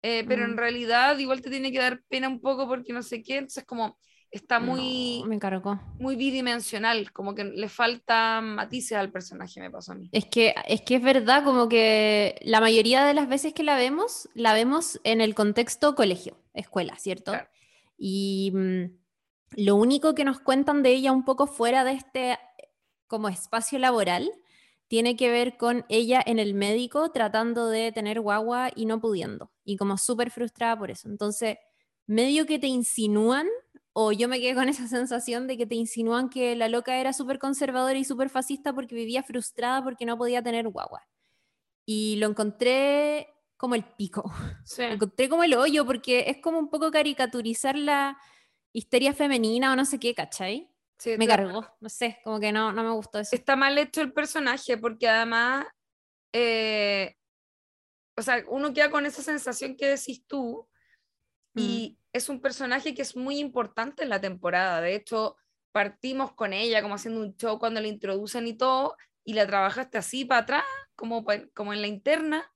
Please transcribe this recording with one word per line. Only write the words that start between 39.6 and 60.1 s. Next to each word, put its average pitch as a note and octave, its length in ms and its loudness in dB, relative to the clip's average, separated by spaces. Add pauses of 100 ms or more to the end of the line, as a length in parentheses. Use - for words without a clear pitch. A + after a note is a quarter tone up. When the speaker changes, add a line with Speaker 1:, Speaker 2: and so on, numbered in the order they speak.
Speaker 2:
porque A#3+ 220 -6
no A#3 100 -2
podía A#3+ 260 0
tener A#3 260 -2
guagua. - 380 -10 (800)
Y G#3+ 320 -2
lo G#3+ 120 2
encontré C4+ 1000 0 (280)
como B3 180 -2
el A3+ 100 0
pico. - 400 -8
<laughs> - 400 -10
Speaker 1:
Sí. - 180 -10
Speaker 2:
Lo A#3 120 -4
encontré G#3+ 340 0
como E4 160 4
el D#4+ 100 4
hoyo C#4+ 300 4
porque B3 460 0
es C#4 80 -4
como E4 200 -2
un D4 120 -2
poco D#4 200 0
caricaturizar C4+ 840 0
la C#4+ 400 0 (560)
histeria B3+ 400 2
femenina C4 600 2
o B3+ 40 2
no C4+ 80 2
sé C4+ 160 -4
qué, A#3 140 -2
¿cachai? G3+ 560 -8 (320)
Speaker 1:
Sí, A#3+ 80 -6
Speaker 2:
me A3 140 2
Speaker 1:
estoy - 20 2
de A3+ 100 6
Speaker 2:
cargó, G3 220 -2
Speaker 1:
acuerdo. - 220 -14
Speaker 2:
no A3 80 -14
sé, A3+ 340 -6
como G#3+ 160 -6
que G#3 140 -2
no, A3 200 0
no A3+ 120 -4
me A3+ 80 -2
gustó G#3+ 260 -6
eso. G#3 160 -4
Speaker 1:
Está C4+ 220 2
mal C4+ 200 2
hecho D4 260 0
el C#4 100 -4
personaje C#4 640 -2
porque A3+ 300 -2
además, A#3 580 2 (640)
eh, A3 840 0 (1000)
o A3+ 60 -8
sea, A#3+ 260 0
uno C#4 240 -2
queda D4 180 4
con D4 160 0
esa C#4+ 160 -8
sensación C4+ 540 -6
que C#4+ 120 -2
decís C4+ 380 -4